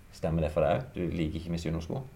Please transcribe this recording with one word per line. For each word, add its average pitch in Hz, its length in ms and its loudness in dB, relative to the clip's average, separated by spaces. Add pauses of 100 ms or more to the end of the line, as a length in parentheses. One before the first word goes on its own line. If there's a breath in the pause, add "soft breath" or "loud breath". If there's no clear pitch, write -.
(160)
Stemmer 82 300 2
det 76 80 0
for 82 100 4
deg? 80 200 4 (120)
Du - 60 -2 (100)
liker 82 300 0
ikke 87 100 -6
Mizuno-sko? 80 460 -2 (180)